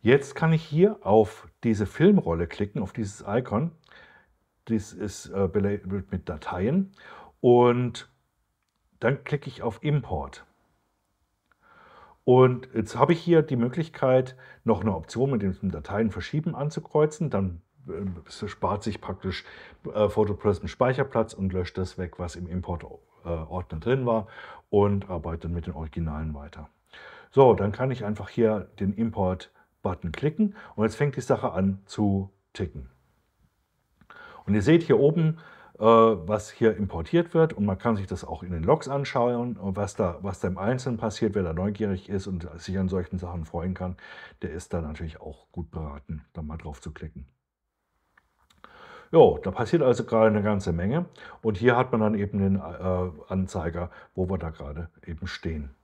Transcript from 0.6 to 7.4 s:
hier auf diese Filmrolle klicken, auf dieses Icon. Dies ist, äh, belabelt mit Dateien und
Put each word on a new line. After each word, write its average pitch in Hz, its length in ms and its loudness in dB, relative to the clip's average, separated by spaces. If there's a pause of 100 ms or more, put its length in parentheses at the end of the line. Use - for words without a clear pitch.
hier 190 380 2
auf 110 460 4 (160)
diese 107 220 2
Filmrolle 90 640 4
klicken, 104 340 -6
auf 95 100 -8
dieses 101 360 -8
Icon. 127 440 -2 (960)
Dies 110 260 -2
ist, - 360 -10
äh, 98 180 0
belabelt 98 640 -2
mit 90 180 -6
Dateien 104 600 -2 (480)
und 120 720 4 (880)